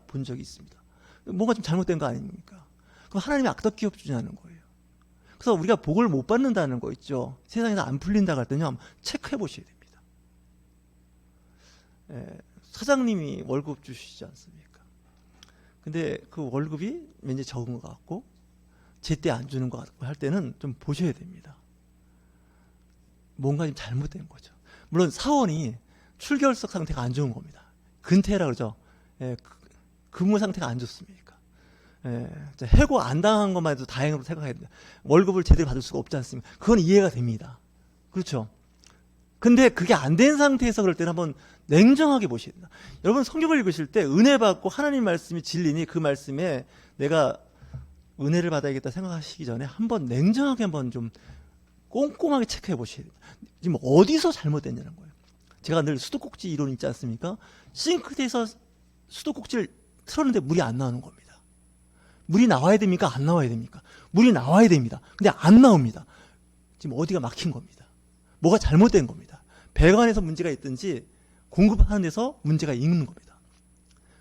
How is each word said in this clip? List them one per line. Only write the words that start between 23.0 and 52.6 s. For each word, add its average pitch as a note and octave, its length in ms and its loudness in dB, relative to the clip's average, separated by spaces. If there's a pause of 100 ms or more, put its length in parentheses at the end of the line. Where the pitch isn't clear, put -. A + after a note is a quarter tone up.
뭔가 C#3+ 280 -4
좀 D3 100 -6
잘못된 - 540 -10
거죠. - 240 -20 (380)
물론 E3 200 0
사원이 D#3+ 640 -2 (420)
출결석 C4+ 540 -2
상태가 D#3 280 -6
안 B2 120 -4
좋은 C3+ 200 -4
겁니다. - 300 -18 (400)
근태라 F#3+ 420 2
그러죠. A#2 300 -6 (460)
예, B2+ 220 -8
그, - 140 -20 (540)
근무 G3+ 300 0
상태가 F#3 260 -6
안 A#2+ 120 -6
좋습니까? - 600 -16 (680)
예, B2 240 -10 (240)
이제 B2+ 120 -12
해고 C#4 340 6
안 C3+ 200 -2
당한 G#3 340 2
것만 D#3+ 180 -2
해도 C3 120 -8
다행으로 C#3 380 -4
생각해야 C#3+ 300 -10
됩니다. - 180 -16 (340)
월급을 F#3 400 2
제대로 - 220 6
받을 B2+ 160 -4
수가 - 160 -10
없지 - 180 -8
않습니까? B2+ 320 -10 (100)
그건 A3+ 220 4
이해가 F#3 300 4
됩니다. A#2+ 480 -6 (520)
그렇죠? C3+ 380 -6 (920)
근데 A#3+ 300 8
그게 G#3+ 260 2
안 C#3+ 220 2
된 C#4+ 200 6
상태에서 B3+ 460 2
그럴 F#3 140 2
때는 E3+ 140 -2
한번 E3 240 -4 (320)
냉정하게 C4 600 6
보셔야 A#2+ 260 -8
됩니다. F3+ 180 -20 (340)
여러분, A#3+ 200 2
성경을 D#4+ 340 0
읽으실 E3 300 -2
때 G3+ 160 0
은혜 G#3+ 340 4
받고 G3 300 0
하나님 C#4 360 -2
말씀이 E3+ 380 -4
진리니 D#3+ 440 -2
그 - 120 -6
말씀에 C#3+ 680 -4 (300)
내가 C#3+ 420 0 (800)
은혜를 E3 300 -2
받아야겠다 C#3 400 -4
생각하시기 E3 540 -12
전에 A#2+ 200 -8
한번 G#3 420 -6
냉정하게 A3 580 0
한번 D3 260 -6
좀 A#2 200 -10 (800)
꼼꼼하게 C#4+ 580 -2
체크해 - 300 -8